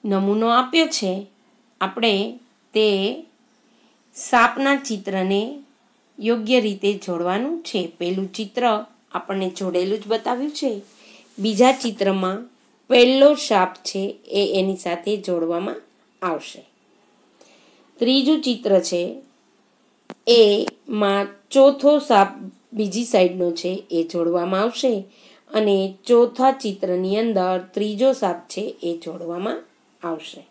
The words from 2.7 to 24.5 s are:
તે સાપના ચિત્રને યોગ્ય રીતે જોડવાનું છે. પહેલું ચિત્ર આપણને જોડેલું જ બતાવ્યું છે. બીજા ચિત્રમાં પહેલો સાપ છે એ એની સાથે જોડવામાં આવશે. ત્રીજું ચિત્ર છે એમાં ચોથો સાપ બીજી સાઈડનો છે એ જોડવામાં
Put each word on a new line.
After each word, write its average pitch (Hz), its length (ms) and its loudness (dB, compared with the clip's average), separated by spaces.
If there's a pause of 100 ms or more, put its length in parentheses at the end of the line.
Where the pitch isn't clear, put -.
તે 214 140 4 (1300)
સાપના 247 640 2
ચિત્રને 196 680 -2 (760)
યોગ્ય 233 420 2
રીતે 202 300 -2 (160)
જોડવાનું 196 560 -4
છે. - 180 -4 (180)
પહેલું 185 340 -4
ચિત્ર 226 320 -6 (480)
આપણને 190 380 -6
જોડેલું 185 480 -2
જ 208 80 -12
બતાવ્યું 240 440 -4
છે. 240 300 -4 (580)
બીજા 220 340 4
ચિત્રમાં 196 640 -2 (500)
પહેલો 262 460 6
સાપ 185 400 0 (100)
છે 196 320 -6 (100)
એ 202 160 -2 (160)
એની 190 180 0
સાથે 180 400 -4
જોડવામાં 170 600 -4 (460)
આવશે. - 440 -8 (1300)
ત્રીજું 269 440 2
ચિત્ર 202 380 2
છે 175 220 -4 (1200)
એમાં 208 1000 4 (240)
ચોથો 277 480 6
સાપ 208 300 4 (440)
બીજી 214 320 -4
સાઈડનો 180 460 2
છે 180 400 -6
એ 170 120 0
જોડવામાં 175 600 -2